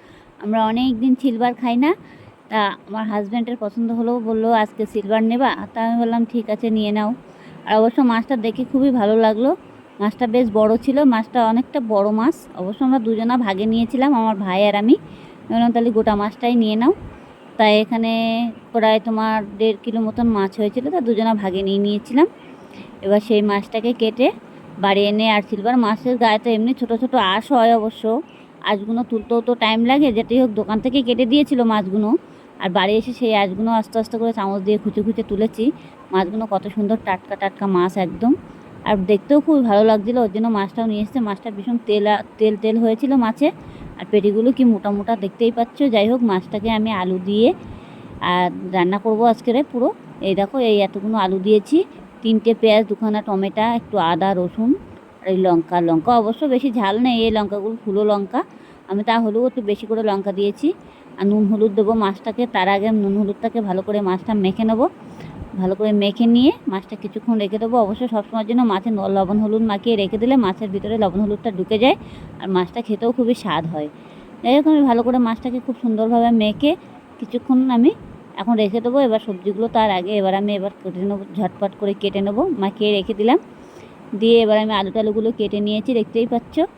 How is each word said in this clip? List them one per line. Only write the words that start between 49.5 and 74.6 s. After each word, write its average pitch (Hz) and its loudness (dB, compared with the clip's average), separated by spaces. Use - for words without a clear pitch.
পুরো। 254 0
এই 190 -2
দেখো, 196 -2
এই 220 2
এতগুলো 202 -2
আলু 190 0
দিয়েছি, 214 2
তিনটে 220 2
পেঁয়াজ, 220 4
দুখানা 214 -4
টমেটো, 196 -2
একটু 226 -2
আদা, 175 0
রসুন 190 0
আর - -10
এই 190 0
লঙ্কা। 175 2
লঙ্কা 165 2
অবশ্য 226 -2
বেশি 254 0
ঝাল 208 0
নেই, 240 2
এই 226 2
লঙ্কাগুলো 208 -2
ফুলো 208 0
লঙ্কা। 202 0
আমি 202 -4
তা 226 2
হলেও 226 0
একটু 254 -4
বেশি 208 -4
করে 220 -4
লঙ্কা 196 -2
দিয়েছি। 202 -2
আর 196 0
নুন 214 2
হলুদ 214 2
দেবো 214 2
মাছটাকে, 220 -2
তার 190 0
আগে 202 2
নুন 202 0
হলুদটাকে 214 -2
ভালো 190 -2
করে 208 -2
মাছটা 190 -2
মেখে 196 0
নেবো। 226 2
ভালো 185 0
করে 214 0
মেখে 202 2
নিয়ে 240 6
মাছটা 214 -8
কিছুক্ষণ 214 -4
রেখে 208 -2
দেবো। 233 -2
অবশ্য 220 0
সবসময়ের 220 -4
জন্য 240 2
মাছে 214 0
ন-, 196 -2
লবণ 196 0
হলুদ 214 0
মাখিয়ে 220 0
রেখে 196 -2
দিলে 247 2
মাছের 208 0
ভিতরে 208 -4
লবণ 196 0
হলুদটা 208 -2
ঢুকে 185 -2
যায়, 262 4
আর - -12
মাছটা 180 -2
খেতেও 226 -2
খুবই 240 0
স্বাদ 165 -4
হয়। 151 -6
যাই 247 4
হোক, 294 2